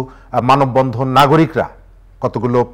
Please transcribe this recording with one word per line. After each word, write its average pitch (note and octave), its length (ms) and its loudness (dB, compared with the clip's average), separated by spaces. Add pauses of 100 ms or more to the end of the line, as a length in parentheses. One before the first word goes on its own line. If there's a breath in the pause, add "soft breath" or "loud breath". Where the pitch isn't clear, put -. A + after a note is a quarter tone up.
আহ, - 460 -8
মানববন্ধন, C3 580 0 (120)
নাগরিকরা D3 480 2 (560)
কতগুলো A#2+ 360 -2 (140)